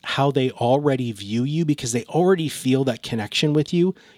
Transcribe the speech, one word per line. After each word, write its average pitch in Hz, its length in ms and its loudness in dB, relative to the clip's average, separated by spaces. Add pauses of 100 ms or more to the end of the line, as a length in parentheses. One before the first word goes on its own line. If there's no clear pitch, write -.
how 143 280 0
they 131 200 0
already 127 600 0
view 104 320 -4
you 156 220 -2
because 139 280 -2
they 117 120 -2
already 170 440 2
feel 131 340 0
that 120 200 -4
connection 120 500 -2
with 151 200 0
you, 180 220 2 (220)